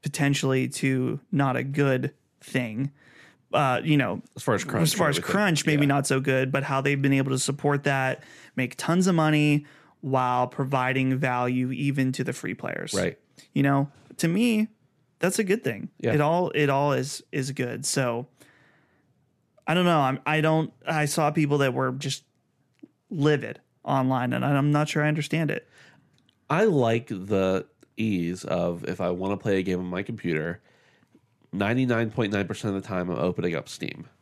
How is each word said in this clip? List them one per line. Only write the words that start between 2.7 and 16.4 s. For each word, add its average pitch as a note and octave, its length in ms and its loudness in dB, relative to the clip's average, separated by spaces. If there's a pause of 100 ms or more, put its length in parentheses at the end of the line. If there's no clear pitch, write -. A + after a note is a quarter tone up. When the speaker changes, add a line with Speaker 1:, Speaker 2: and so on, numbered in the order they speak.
Speaker 1:
Uh, C3 280 2
you D#3+ 140 2
know, A2+ 260 0 (140)
Speaker 2:
As - 80 -14
far A#2+ 120 2
as F#2+ 100 -2
crunch - 180 0
Speaker 1:
as D#3+ 100 2
far E3+ 140 2
Speaker 2:
and C#3+ 80 2
Speaker 1:
as - 40 0
Speaker 2:
everything. - 120 -6
Speaker 1:
crunch, F#3+ 340 2
maybe D3 180 4
Speaker 2:
Yeah. C#3+ 40 4
Speaker 1:
not C#3 180 2
so C3+ 140 2
good, C3 320 0
but C#3 120 -2
how C3+ 180 -2
they've C#3 200 0
been C#3 120 4
able C3+ 180 2
to C3 80 0
support C#3+ 460 0
that, C3+ 360 0 (360)
make B2+ 180 -4
tons F3 320 2
of F#3 80 4
money D3+ 500 4 (360)
while B2+ 460 0
providing C3 680 0
value B2+ 540 0
even C3+ 400 0
to B2+ 140 -4
the B2 80 -6
free - 200 -8
players. - 400 -8
Speaker 2:
Right. F2+ 240 -2 (360)
Speaker 1:
You C#3+ 100 2
know, C#3 260 2 (280)
to E3+ 100 0
me, G#3+ 400 2 (520)
that's F#3 200 0
a - 60 2
good G3 180 0
thing. A2 240 -6 (100)
Speaker 2:
Yeah. - 180 0
Speaker 1:
It D3+ 60 2
all, E3 340 0